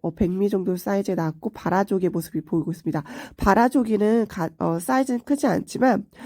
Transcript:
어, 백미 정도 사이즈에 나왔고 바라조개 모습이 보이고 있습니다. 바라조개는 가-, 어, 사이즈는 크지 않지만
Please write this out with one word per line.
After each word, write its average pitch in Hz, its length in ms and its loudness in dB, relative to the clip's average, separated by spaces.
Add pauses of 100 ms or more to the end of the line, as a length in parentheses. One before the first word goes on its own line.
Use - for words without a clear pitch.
어, 165 140 -2
백미 190 340 0
정도 185 280 0
사이즈에 196 380 -2
나왔고 165 360 -4
바라조개 185 580 0
모습이 165 340 -4
보이고 160 280 -2
있습니다. 156 340 -4 (320)
바라조개는 220 880 4
가-, 180 220 -6 (100)
어, 170 200 0
사이즈는 254 420 0
크지 285 260 0
않지만 202 600 0 (200)